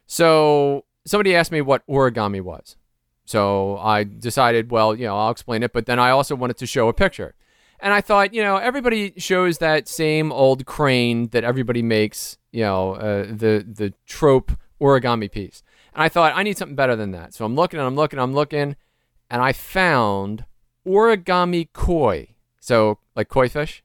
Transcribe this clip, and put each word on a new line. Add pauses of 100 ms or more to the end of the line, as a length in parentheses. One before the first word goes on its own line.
So (200)
somebody
asked
me
what
origami
was. (480)
So
I
decided,
well,
you
know,
I'll
explain
it,
but
then
I
also
wanted
to
show
a
picture. (460)
And
I
thought,
you
know,
everybody
shows
that
same
old
crane
that
everybody
makes, (160)
you
know,
uh,
the,
the (120)
trope (300)
origami
piece. (320)
And
I
thought,
I
need
something
better
than
that.
So
I'm
looking,
and
I'm
looking,
I'm
looking, (520)
and
I
found (420)
origami
koi. (300)
So, (180)
like,
koi
fish,